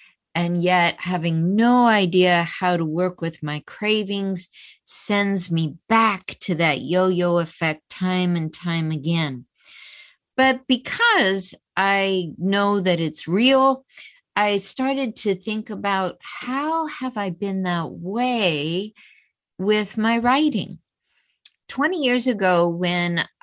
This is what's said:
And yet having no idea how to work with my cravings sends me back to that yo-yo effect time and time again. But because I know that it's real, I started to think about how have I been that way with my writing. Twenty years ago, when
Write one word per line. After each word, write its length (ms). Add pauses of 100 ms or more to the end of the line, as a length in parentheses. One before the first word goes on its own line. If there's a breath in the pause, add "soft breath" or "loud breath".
(340 loud breath)
And 260
yet 380
having 560
no 320
idea 560
how 340
to 80
work 360
with 240
my 200
cravings 840 (360 loud breath)
sends 680
me 240 (120)
back 380 (140)
to 160
that 240
yo-yo 560
effect 540
time 440
and 180
time 380
again. 540 (920 loud breath)
But 300
because 880 (220)
I 640
know 420
that 180
it's 300
real, 560 (520 loud breath)
I 220
started 580
to 180
think 340
about 540
how 640
have 320
I 120
been 340
that 260
way 1040 (640 soft breath)
with 400
my 200
writing. 600 (880)
Twenty 360
years 240
ago, 400
when 560 (180)